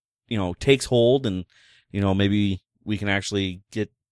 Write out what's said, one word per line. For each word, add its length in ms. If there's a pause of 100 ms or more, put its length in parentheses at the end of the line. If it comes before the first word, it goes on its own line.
(280)
you 100
know, 160
takes 300
hold 420
and, 200 (440)
you 100
know, 140
maybe 480 (220)
we 120
can 120
actually 540 (100)
get 180 (220)